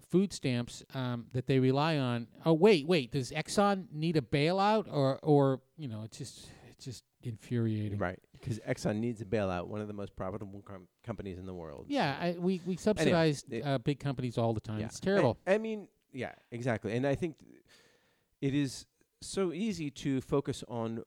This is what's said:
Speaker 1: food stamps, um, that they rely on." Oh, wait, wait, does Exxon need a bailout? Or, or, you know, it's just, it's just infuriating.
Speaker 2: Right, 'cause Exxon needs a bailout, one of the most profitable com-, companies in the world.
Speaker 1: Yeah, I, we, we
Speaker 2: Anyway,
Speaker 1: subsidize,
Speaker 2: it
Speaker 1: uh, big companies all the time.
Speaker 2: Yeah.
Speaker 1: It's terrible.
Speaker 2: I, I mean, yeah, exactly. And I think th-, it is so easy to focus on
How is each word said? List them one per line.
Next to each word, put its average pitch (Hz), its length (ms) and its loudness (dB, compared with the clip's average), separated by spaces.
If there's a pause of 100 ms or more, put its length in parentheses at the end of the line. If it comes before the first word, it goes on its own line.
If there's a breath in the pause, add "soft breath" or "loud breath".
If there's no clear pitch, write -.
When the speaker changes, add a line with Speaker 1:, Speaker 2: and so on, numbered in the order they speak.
Speaker 1:
food 180 220 2
stamps, 120 500 -4 (140)
um, 123 380 -4
that 127 120 -4
they 135 140 4
rely 139 380 4
on." 120 300 0 (180)
Oh, 165 80 6
wait, 160 340 8
wait, 160 240 2
does 131 200 -2
Exxon 190 600 0
need 156 240 0
a 147 60 2
bailout? 185 680 2
Or, 135 320 2
or, 139 400 6 (160)
you 147 120 -8
know, 107 140 -8
it's - 140 -14
just, - 300 -14 (240 loud breath)
it's - 140 -20
just - 180 -12 (180)
infuriating. 107 800 -2
Speaker 2:
Right, 90 200 -2 (220)
'cause 110 240 -4
Exxon 123 340 -2
needs 117 200 -2
a 110 60 -10
bailout, 92 420 0
one 104 140 -8
of 104 80 -8
the 104 40 -10
most 101 220 -10
profitable 98 460 -8
com-, 92 260 -18 (160)
companies 95 340 -8
in 92 80 -12
the 92 80 -10
world. 78 360 -12
Speaker 1:
Yeah, 165 300 0
I, 175 120 -2
we, 175 60 -6
we 180 160 0 (100)
Speaker 2:
Anyway, 180 140 -4
Speaker 1:
subsidize, 165 720 4
Speaker 2:
it 113 160 -6
Speaker 1:
uh, 135 140 2
big 143 200 -2
companies 127 380 -4
all 117 160 4
the 110 80 -4
time. 107 180 -6
Speaker 2:
Yeah. 107 60 -4
Speaker 1:
It's - 160 -10
terrible. 185 440 2
Speaker 2:
I, 190 100 4
I - 20 6
mean, 220 320 -6 (240)
yeah, 117 180 -6 (180)
exactly. 117 460 -2
And 127 100 0
I 139 100 2
think 165 240 -6
th-, - 220 -20 (800 soft breath)
it 139 140 0
is 143 300 -2 (360)
so 185 320 -4
easy 170 360 -4
to 135 300 -2
focus 139 480 -2
on 113 400 -6